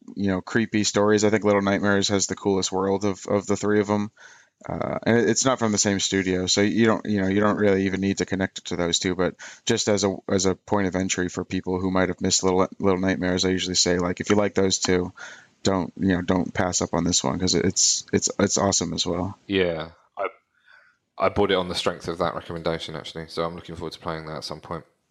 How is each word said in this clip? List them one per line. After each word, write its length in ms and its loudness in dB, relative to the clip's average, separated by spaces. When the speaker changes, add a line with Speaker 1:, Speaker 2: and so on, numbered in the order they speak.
Speaker 1:
you 120 -2
know, 140 0
creepy 420 0
stories. 400 4
I 60 4
think 140 2
Little 180 4
Nightmares 480 2
has 160 2
the 100 -6
coolest 360 0
world 340 0
of, 220 -4
of 180 0
the 100 0
three 240 2
of 120 0
'em. 180 0
Uh, 380 -4
and 140 4
it, 100 2
it's 160 0
not 140 2
from 120 2
the 60 2
same 220 2
studio, 480 0
so 140 2
you 240 4
don't, 200 2
you 160 0
know, 60 0
you 140 2
don't 160 2
really 280 4
even 160 -2
need 180 0
to 60 0
connect 340 -4
it 60 -18
to 100 -6
those 220 0
two. 160 0
But 220 0
just 220 0
as 160 2
a, 120 0
as 180 2
a 80 2
point 320 -2
of 80 -2
entry 340 -2
for 160 -6
people 340 -2
who 120 -2
might 180 2
have 120 -6
missed 220 0
Little, 240 2
Little 200 2
Nightmares, 460 0
I 40 2
usually 260 -2
say, 240 2
like, 200 -2
if 120 -6
you 40 6
like 200 0
those 240 2
two, 320 2
don't, 340 0
you 120 2
know, 120 2
don't 320 0
pass 280 0
up 120 -2
on 120 2
this 180 0
one 160 -2
'cause 160 0
it's, 580 0
it's, 160 0
it's 180 2
awesome 360 0
as 120 -4
well. 320 -4
Speaker 2:
Yeah, 420 0
I, 100 -4
I 120 0
bought 220 2
it 40 4
on 140 0
the 60 -6
strength 320 -4
of 120 -6
that 160 0
recommendation, 600 -6
actually, 320 -12
so 160 -6
I'm 120 -6
looking 200 -14
forward 180 -10
to 60 -20
playing 280 -10
that 100 -10
at 60 -12
some 180 -12
point. 220 -12